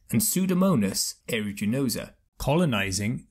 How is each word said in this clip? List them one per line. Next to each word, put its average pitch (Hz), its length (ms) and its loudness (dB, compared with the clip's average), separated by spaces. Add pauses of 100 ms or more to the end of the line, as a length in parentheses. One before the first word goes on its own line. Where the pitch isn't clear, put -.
(100)
and 117 120 2
Pseudomonas 180 920 2 (120)
aeruginosa, 107 840 -2 (260)
colonizing 110 920 0